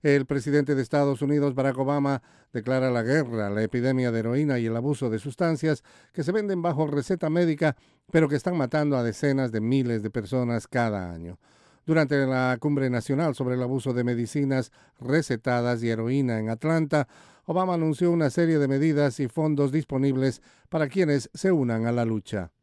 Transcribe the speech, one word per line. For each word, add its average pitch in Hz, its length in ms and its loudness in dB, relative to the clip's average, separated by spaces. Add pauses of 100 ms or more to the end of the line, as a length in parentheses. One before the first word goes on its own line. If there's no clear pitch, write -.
El 143 240 4
presidente 143 480 0
de 135 80 0
Estados 139 400 0
Unidos, 143 320 0
Barack 131 240 0
Obama, 139 460 0 (280)
declara 127 400 0
la 120 120 0
guerra 120 440 0
a - 40 -4
la 107 120 0
epidemia 127 480 0
de 113 80 0
heroína 127 380 0
y 117 80 -2
el 113 100 -2
abuso 127 360 -2
de 110 80 -2
sustancias 156 640 -2 (280)
que 160 120 -6
se 165 80 -2
venden 196 320 -2
bajo 156 240 0
receta 156 420 -2
médica, 160 480 2 (340)
pero 160 160 4
que 147 80 0
están 180 220 -2
matando 147 400 0
a 120 60 0
decenas 131 480 0
de 110 100 -2
miles 120 400 0
de 107 80 -4
personas 120 580 -2
cada 104 460 -2
año. 85 260 -12 (460)
Durante 147 400 2
la 127 340 0
Cumbre 139 300 0
Nacional 135 460 0
sobre 127 200 -2
el 127 60 -2
Abuso 127 320 -2
de 123 100 0
Medicinas 131 680 -2 (280)
Recetadas 123 840 0
y 117 60 0
Heroína 117 500 0
en 110 100 -2
Atlanta, 151 580 0 (380)
Obama 185 280 0
anunció 165 360 0
una 165 200 2
serie 165 280 2
de 139 120 2
medidas 143 500 2
y 135 80 0
fondos 143 460 0
disponibles 135 680 0 (280)
para 156 180 0
quienes 147 460 0
se 190 180 0
unan 120 340 2
a 117 60 0
la 120 140 0
lucha. 104 460 -4 (120)